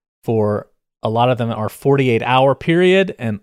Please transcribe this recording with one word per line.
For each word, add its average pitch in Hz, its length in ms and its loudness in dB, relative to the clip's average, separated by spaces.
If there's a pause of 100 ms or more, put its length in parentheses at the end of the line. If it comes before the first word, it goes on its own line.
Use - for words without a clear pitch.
(240)
for 104 440 -2 (360)
a 113 60 -2
lot 117 200 2
of 120 80 0
them 117 140 -4
are 110 180 -6
forty-eight 131 540 0
hour 131 320 2
period, 180 640 0
and 110 240 -6